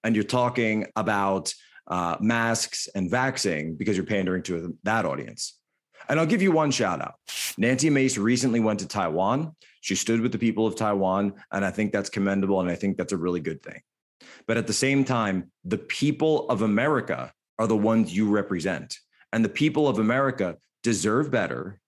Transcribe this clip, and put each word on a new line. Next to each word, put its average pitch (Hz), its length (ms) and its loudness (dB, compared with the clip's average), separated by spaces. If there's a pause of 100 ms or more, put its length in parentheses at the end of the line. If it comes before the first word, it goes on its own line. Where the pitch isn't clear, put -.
and 113 120 0
you're 107 80 2
talking 120 600 0 (100)
about, 98 580 0 (340)
uh, 87 340 -2
masks 113 720 0
and 92 160 -2
vaxxing 90 720 -2
because 98 180 0
you're 92 80 -2
pandering 92 380 -2
to 85 400 -6
that 107 220 0
audience. 69 540 -8 (480)
And 151 120 2
I'll 165 80 2
give 185 140 2
you 190 100 4
one 156 200 4
shout 90 300 0
out. - 140 -10 (420)
Nancy 127 320 2
Mace 135 280 2
recently 117 420 2
went 110 200 2
to 98 80 -8
Taiwan. 101 680 -2 (260)
She - 140 -2
stood 113 260 0
with 120 100 0
the 113 60 -4
people 110 300 2
of 107 80 -2
Taiwan, 98 580 0 (180)
and 98 140 -2
I 92 60 0
think 104 200 -2
that's 101 180 -2
commendable, 98 520 2
and 90 80 0
I 85 60 -2
think 98 220 -2
that's 90 160 -4
a 95 40 -2
really 87 220 -2
good 76 240 -8
thing. - 180 -16 (640)
But 113 120 0
at 113 100 -2
the 110 60 -2
same 135 300 2
time, 110 480 0 (120)
the 92 140 -2
people 151 720 0
of 113 120 0
America 107 680 0 (260)
are 110 100 0
the 110 100 2
ones 110 380 2
you 107 140 2
represent. 92 680 -2 (360)
And 113 100 2
the 110 60 2
people 147 380 2
of 113 120 2
America 113 580 0 (260)
deserve 117 480 2
better 92 560 -4